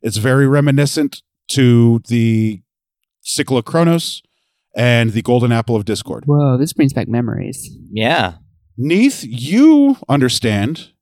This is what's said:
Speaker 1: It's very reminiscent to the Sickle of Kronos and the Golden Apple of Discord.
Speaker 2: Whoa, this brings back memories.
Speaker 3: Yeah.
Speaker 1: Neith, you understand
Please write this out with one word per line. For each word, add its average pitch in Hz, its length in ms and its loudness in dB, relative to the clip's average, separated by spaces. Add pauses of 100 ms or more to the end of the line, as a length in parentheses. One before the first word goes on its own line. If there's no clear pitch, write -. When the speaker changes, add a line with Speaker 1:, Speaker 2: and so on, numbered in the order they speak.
Speaker 1:
It's 110 160 -6
very 131 300 2
reminiscent 143 720 0 (300)
to 120 560 4
the 110 560 -2 (580)
Sickle 131 360 -4
of 117 80 -4
Kronos 165 580 -2 (520)
and 117 360 2
the 110 100 -2
Golden 120 300 0
Apple 117 240 -2
of 104 100 -2
Discord. - 400 -8
Speaker 2:
Whoa, 143 320 2
this 147 160 -2
brings 143 200 2
back 117 140 -4
memories. - 640 -6 (220)
Speaker 3:
Yeah. 110 440 -2 (420)
Speaker 1:
Neith, 180 500 0
you 262 720 2 (100)
understand 123 840 -2 (100)